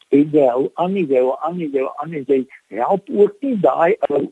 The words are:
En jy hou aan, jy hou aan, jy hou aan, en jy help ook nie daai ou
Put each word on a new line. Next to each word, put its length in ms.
En 220
jy 160
hou 280
aan, 200
jy 220
hou 240
aan, 180
jy 200
hou 180
aan, 160
en 140
jy 200
help 400
ook 320
nie 180
daai 360
ou 220